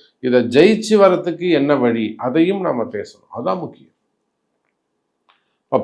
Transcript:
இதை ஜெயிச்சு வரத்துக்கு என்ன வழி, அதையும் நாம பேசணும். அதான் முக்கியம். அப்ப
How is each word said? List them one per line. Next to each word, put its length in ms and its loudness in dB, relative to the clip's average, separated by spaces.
இதை 140 2
ஜெயிச்சு 480 4
வரத்துக்கு 440 0
என்ன 140 0
வழி, 220 -2
அதையும் 400 0
நாம 200 -4
பேசணும். 420 -14
அதான் 260 -6
முக்கியம். 300 -18
அப்ப 120 0